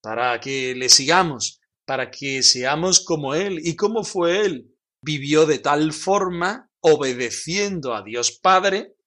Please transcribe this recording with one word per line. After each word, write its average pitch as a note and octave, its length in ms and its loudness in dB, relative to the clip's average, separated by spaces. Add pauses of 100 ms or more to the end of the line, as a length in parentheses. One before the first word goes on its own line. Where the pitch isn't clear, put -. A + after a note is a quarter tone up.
para A#2 380 -2
que C3 340 -6
le B2+ 160 -4
sigamos, D3 720 2 (240)
para C3 240 -4
que C3+ 320 -6
seamos D3+ 580 2
como D3 360 -2
Él. F#3+ 280 -4
¿Y E3 120 -4
cómo G#3+ 280 -2
fue F3+ 400 0
Él? D#3 320 -6 (240)
Vivió D3+ 460 2
de D3+ 140 0
tal D3+ 340 0
forma, F#3 880 -2
obedeciendo C#3+ 1120 0
a G#2 80 -6
Dios A2+ 300 -4
Padre F#3+ 640 2 (120)